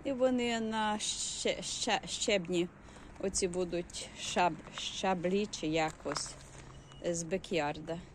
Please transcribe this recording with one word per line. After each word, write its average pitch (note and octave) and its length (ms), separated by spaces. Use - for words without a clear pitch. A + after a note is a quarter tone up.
І C#4 80
вони A#3+ 480
на A3 380
ще-, - 640
ще-, - 440
щебні F3+ 640
оці F#3+ 280
будуть F3 600
шаб-, - 580
щаблі F#3+ 680
чи - 200
якось D#3 680
з E3+ 180
бекярда. D#3+ 760